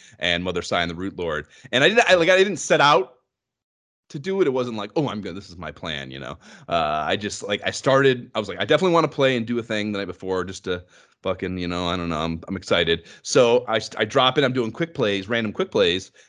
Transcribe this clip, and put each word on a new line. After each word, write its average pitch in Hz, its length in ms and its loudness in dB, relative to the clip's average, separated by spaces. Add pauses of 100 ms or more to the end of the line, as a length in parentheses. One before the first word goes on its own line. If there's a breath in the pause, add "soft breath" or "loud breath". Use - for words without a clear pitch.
(200 loud breath)
and 87 220 -2
Mother 87 200 -4
Sign, 87 260 -2
the 85 60 -8
Root 95 240 -8
Lord. 78 300 -6 (220 loud breath)
And 127 140 4
I 175 60 6
didn't, 226 180 4
I, 185 60 6
like, 170 160 4
I 185 80 6
didn't 196 180 2
set 156 240 2
out 151 360 4 (920)
to 160 100 -12
do 190 220 -2
it. 175 80 6
It - 20 4
wasn't 123 260 0
like, 101 200 -6
"Oh, 143 120 2
I'm 104 120 -6
good, 90 160 -8
this 98 120 -14
is 92 80 -18
my 80 140 -10
plan," 73 400 -10
you 65 80 -12
know? 65 180 -12 (320 loud breath)
Uh, 78 380 0
I 87 80 0
just, 101 300 -6
like, 101 200 -2
I 95 60 -2
started, 131 640 2
I 110 60 -2
was 101 80 -8
like, 90 100 -10
"I 92 60 -4
definitely 156 280 2
wanna 165 140 4
play 135 300 0
and 113 100 -2
do 120 140 -4
a - 20 -4
thing 107 300 -4
the 101 80 -4
night 98 80 -6
before 92 340 -4
just 92 220 -10
to 90 180 -4 (400 soft breath)
fucking, 92 360 -4
you 87 100 -4
know, 87 180 -2
I 87 100 0
don't 85 120 -4
know, 82 100 -2
I'm, 82 300 -4
I'm 95 80 -6
excited." 82 480 0 (180 loud breath)
So 120 460 4
I 110 100 0
st-, - 220 -8
I 110 40 0
drop 127 320 2
in, 151 60 4
I'm 127 100 0
doing 117 200 -4
quick 165 220 -6
plays, 101 340 -2
random 113 240 -2
quick - 180 -4
plays, 92 400 0 (180 soft breath)